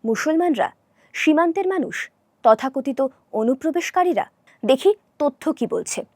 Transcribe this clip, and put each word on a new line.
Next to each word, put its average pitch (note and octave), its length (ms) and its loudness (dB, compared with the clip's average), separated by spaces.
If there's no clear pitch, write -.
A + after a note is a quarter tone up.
মুসলমানরা, D#4 600 0
সীমান্তের E4+ 540 2
মানুষ, C4 220 -4
তথাকথিত C4 560 2
অনুপ্রবেশকারীরা? D4+ 880 -2
দেখি C4 280 4
তথ্য C#4+ 220 -2
কি A#3 160 -2
বলছে। - 260 -6